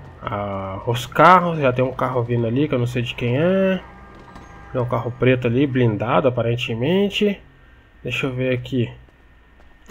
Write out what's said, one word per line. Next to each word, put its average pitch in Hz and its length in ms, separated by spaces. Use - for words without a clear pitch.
a, 98 640
os 120 180
carros. 170 540
Já 131 140
tem 127 100
um 127 80
carro 127 320
vindo 117 240
ali 135 220
que - 40
eu 127 60
não 120 80
sei 123 140
de 117 120
quem 120 240
é. 190 440
Tem 127 100
um 120 40
carro 120 260
preto 127 360
ali, 131 200
blindado, 123 600
aparentemente. 127 1080
Deixa 131 260
eu 131 60
ver 127 200
aqui. 123 360